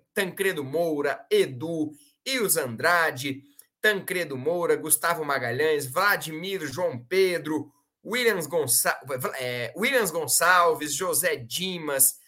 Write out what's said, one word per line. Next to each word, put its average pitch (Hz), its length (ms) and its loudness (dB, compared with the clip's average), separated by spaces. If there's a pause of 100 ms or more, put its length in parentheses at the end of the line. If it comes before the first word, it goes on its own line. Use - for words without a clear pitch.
(120)
Tancredo 185 520 -2
Moura, 147 680 -2
Edu, 156 600 0 (340)
Ios 247 320 0
Andrade, 139 840 0 (360)
Tancredo 180 560 0
Moura, 156 400 0
Gustavo 156 480 0
Magalhães, 139 640 0
Vladimir, 165 800 -2
João 170 400 -4
Pedro, 170 680 0 (320)
Williams 208 440 0
Gonça-, 156 520 0 (380)
é, 123 400 -6
Williams 233 320 2
Gonçalves, 165 840 4
José 170 400 0
Dimas, 147 920 -2